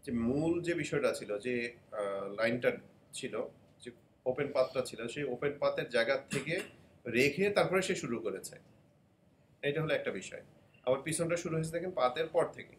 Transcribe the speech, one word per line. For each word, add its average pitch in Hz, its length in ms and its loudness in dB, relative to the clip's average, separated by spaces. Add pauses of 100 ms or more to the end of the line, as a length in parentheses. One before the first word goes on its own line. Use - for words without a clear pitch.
যে 127 60 -6 (160)
মূল 151 260 2 (140)
যে 170 60 0 (100)
বিষয়টা 139 360 2
ছিল, 104 120 -8 (160)
যে, 123 80 0 (140)
আহ, 101 580 -6 (120)
লাইনটা 123 320 2 (480)
ছিল, 123 160 -6 (480)
যে - 60 -14 (420)
ওপেন 135 260 0
পাথটা 131 320 2
ছিল, 113 120 -10 (140)
সেই 147 100 -4 (100)
ওপেন 139 180 -2 (100)
পাথের 143 340 0
জায়গা 117 180 4 (200)
থেকে 147 200 -2 (640)
রেখে 143 260 6 (120)
তারপরে 175 320 4
সে 190 140 2
শুরু 120 140 -2 (100)
করেছে, 95 280 -6 (1120)
এটা 147 140 0
হলো 156 160 2
একটা - 120 -4 (100)
বিষয়। - 220 -12 (440)
আবার 131 200 4
পিছনটা 160 360 0
শুরু 160 140 -2
হয়েছে 160 200 -2
দেখেন 180 240 -4
পাথের 151 340 2
পর 165 100 6 (120)
থেকে। - 220 -14